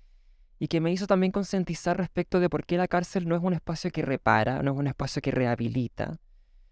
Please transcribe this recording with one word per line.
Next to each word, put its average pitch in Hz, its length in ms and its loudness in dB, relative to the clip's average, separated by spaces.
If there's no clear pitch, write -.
y 156 80 -4
que 165 120 0
me 165 120 0
hizo 190 160 -2
también 190 240 4
concientizar 180 640 -2
respecto 180 400 -2
de 180 100 4
por - 160 -2
qué 175 140 0
la 180 80 2
cárcel 175 420 -2
no 165 60 2
es 175 80 0
un 180 120 2
espacio 165 360 -4
que 156 120 -2
repara, 123 600 2
no 139 80 2
es 135 80 -2
un 143 80 0
espacio 139 340 -4
que 135 120 -2
rehabilita, 120 880 -2